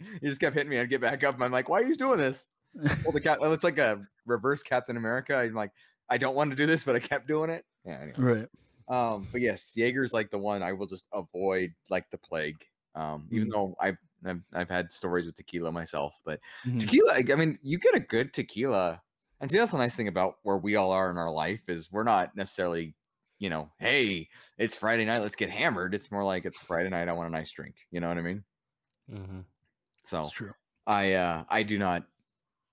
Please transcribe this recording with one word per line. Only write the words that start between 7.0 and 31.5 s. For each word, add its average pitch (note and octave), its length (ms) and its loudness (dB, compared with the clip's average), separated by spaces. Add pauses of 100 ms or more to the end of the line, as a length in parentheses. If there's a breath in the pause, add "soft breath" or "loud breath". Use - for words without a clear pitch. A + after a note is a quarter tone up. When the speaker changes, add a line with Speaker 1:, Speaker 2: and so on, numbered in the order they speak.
Speaker 1:
kept C3+ 280 -4
doing D#3 220 0
it." E3 160 -8 (180)
Yeah. D#2 160 -12
Anyway. D2 180 -14
Speaker 2:
Right. A#2+ 300 2 (680)
Speaker 1:
Um, G2 160 -10
but B2 120 -4
yes, G#2 340 -2
Jaeger's, B2 380 0
like, A2 160 0
the G#2 80 -4
one G2+ 240 -2
I F2+ 100 -2
will F#2+ 140 -6
just F2+ 260 -12
avoid F#2 600 0 (160)
like F2+ 200 -2
the F#2+ 80 -12
plague. D#2 380 -4 (380)
Um, D#2 360 -8
even G#2+ 180 0
Speaker 2:
Mm. G#2 40 -4
Speaker 1:
though G2 280 -2
I've, F#2+ 180 0 (260)
I've, F2+ 160 -6 (140)
I've E2+ 160 -2
had F2+ 200 -2
stories F2 360 -2
with E2 100 -12
tequila E2+ 360 -6
myself, D#2+ 520 -6
but D2+ 160 -8 (260 loud breath)
Speaker 2:
Mm-hmm. B2 120 -2
Speaker 1:
tequila, A#3+ 340 6
I, C3 180 4
I C#3 60 6
mean, D#3 260 2
you C#3+ 160 -2
get E4 160 6
a C4 60 4
good B2 320 0
tequila. G2 680 0 (380)
And C#3 80 -6
see, D#3 80 0
that's A3+ 140 4
the E3 80 -2
nice B2 160 0
thing A2 140 -2
about F#2 340 0
where G2 160 0
we G2+ 160 0
all G2 160 4
are F#2+ 220 2
in F2 40 -4
our E2+ 140 -2
life D#2+ 380 -2
is E2+ 240 -6
we're G#2 100 -2
not G2+ 320 2
necessarily, F2 600 -4 (420)
you G2+ 100 -4
know, D#2 300 -4
"Hey, G#2+ 500 0 (300 loud breath)
it's A2 160 0
Friday A2+ 300 2
night, A2+ 180 2
let's G#2 140 -4
get G2 120 -2
hammered." G2 460 0
It's - 160 -6
more G2+ 140 -2
like, F#2 200 0
"It's F#2 140 -8
Friday F2+ 300 -2
night, F2 200 -2
I F2 40 0
want E2+ 160 -4
a - 20 -6
nice D#2+ 220 -6
drink." - 240 -14 (160)
You F2 80 -4
know E2+ 80 -2
what E2+ 100 -2
I E2+ 40 -4
mean? F#2 200 -6 (680)
Speaker 3:
Mm-hmm. F#2+ 280 -12 (640)
Speaker 1:
So F2 160 -4
Speaker 2:
It's D2+ 100 -4
true. G#2 220 -10 (340)
Speaker 1:
I, G2 280 4
uh, E2+ 340 2
I A2 140 2